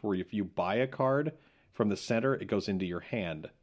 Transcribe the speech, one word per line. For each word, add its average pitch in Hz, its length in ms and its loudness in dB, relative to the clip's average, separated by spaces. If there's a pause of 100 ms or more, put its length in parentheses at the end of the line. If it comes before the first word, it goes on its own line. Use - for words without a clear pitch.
where 104 140 2
if 92 160 -4
you 104 120 0
buy 92 320 0
a 127 100 2
card 135 460 0 (400)
from 107 160 2
the 101 80 0
center, 120 380 2
it 107 120 -4
goes 98 220 0
into 95 180 0
your 87 140 -4
hand, 82 500 -6 (120)